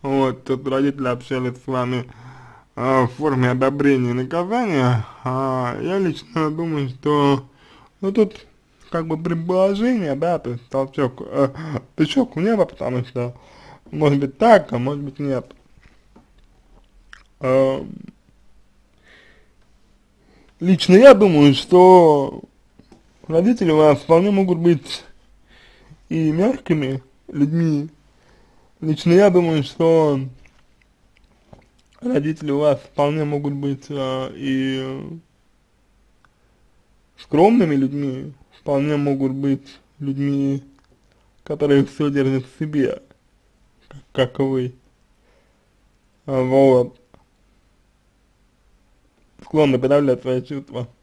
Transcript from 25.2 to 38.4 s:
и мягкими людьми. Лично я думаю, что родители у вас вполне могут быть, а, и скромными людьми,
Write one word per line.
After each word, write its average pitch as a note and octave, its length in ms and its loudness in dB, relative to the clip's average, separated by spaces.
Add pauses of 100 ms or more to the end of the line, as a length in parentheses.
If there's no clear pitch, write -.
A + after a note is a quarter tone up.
и D#3+ 200 -2
мягкими D#3+ 720 -2 (240)
людьми. D3+ 640 -2 (960)
Лично D#3 280 0
я G3 180 6
думаю, E3 320 2
что D#3 580 0 (1800)
родители D#3 480 -4
у C#3+ 80 -2
вас D3 220 2
вполне D3 440 -4
могут C#3+ 300 -6
быть, C#3 340 -8
а, C3 460 -6
и C3+ 760 -6 (2000)
скромными F3+ 600 2
людьми, C3+ 580 -6 (260)